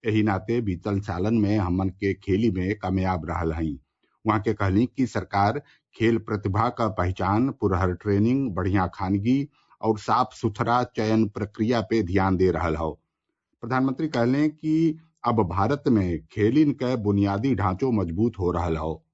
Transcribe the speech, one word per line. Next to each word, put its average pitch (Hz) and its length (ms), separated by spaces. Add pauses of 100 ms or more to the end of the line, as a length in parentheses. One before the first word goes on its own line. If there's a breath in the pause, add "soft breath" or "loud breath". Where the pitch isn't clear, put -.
यही 107 160
नाते 104 380
बीतल 101 400
सालन 98 340
में 107 240
हमन 92 300
के 98 260
खेली 104 360
में 92 280
कामयाब 92 520
रहल 82 220
हई। 80 280 (460)
वहां 107 140
के 107 140
कहली 101 320
कि 127 200
सरकार 101 560 (320 soft breath)
खेल 113 240
प्रतिभा 107 500
का 120 200
पहचान, 95 640
पुरहर 92 420
ट्रेनिंग, 110 640
बढ़िया 92 320
खानगी 104 600 (340 soft breath)
और 110 160
साफ 120 360
सुथरा 120 480
चयन 110 460
प्रक्रिया 110 520
पे 110 220
ध्यान 95 340
दे 92 140
रहल 80 260
हो। 78 260 (580)
प्रधानमंत्री 131 480
कहले 135 400
कि 156 500 (260 loud breath)
अब 113 240
भारत 104 400
में 92 440
खेलिन 135 400
के 127 240
बुनियादी 101 580
ढांचो 98 360
मजबूत 101 480
हो 90 120
रहल 85 260
हो। 78 380